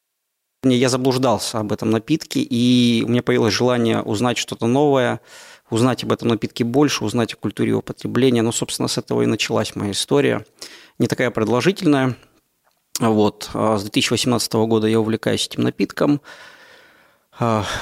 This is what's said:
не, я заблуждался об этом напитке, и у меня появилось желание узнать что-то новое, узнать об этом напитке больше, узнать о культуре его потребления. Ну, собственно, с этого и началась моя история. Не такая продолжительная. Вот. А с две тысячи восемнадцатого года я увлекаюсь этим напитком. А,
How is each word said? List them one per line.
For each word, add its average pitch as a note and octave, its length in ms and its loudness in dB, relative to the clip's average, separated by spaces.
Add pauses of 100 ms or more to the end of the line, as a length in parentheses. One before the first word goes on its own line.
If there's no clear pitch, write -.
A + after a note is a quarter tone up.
(640)
не, B2+ 140 4
я B2+ 100 2
заблуждался B2+ 720 0
об G#2+ 140 -4
этом G#2+ 160 -2
напитке, C3 500 -2
и A#2+ 640 2
у A2 60 -2
меня A#2+ 140 0
появилось A#2+ 300 2
желание A#2 500 0
узнать A2+ 340 -2
что-то - 300 -6
новое, B2+ 540 2 (500)
узнать A#2+ 320 0
об - 80 -2
этом A#2+ 160 -2
напитке A#2 360 -2
больше, B2+ 400 2
узнать A2+ 300 -2
о - 40 -20
культуре A2+ 340 -4
его A2 100 0
потребления. A#2+ 640 0
Ну, A2+ 80 0
собственно, - 360 -4
с B2 120 -4
этого A#2+ 240 -2
и - 20 2
началась A2 500 -2
моя G#2 160 -4
история. B2 540 0 (540)
Не B2 80 2
такая B2 240 -2
продолжительная. C3 840 0 (840)
Вот. G#2+ 540 2
А G#2+ 240 0
с F#2+ 40 -4
две G#2+ 80 -10
тысячи - 220 0
восемнадцатого A2+ 560 0
года A2 180 2
я A2 140 2
увлекаюсь A2 480 -2
этим - 160 -4
напитком. C#3+ 580 0 (1160)
А, A2 260 0 (160)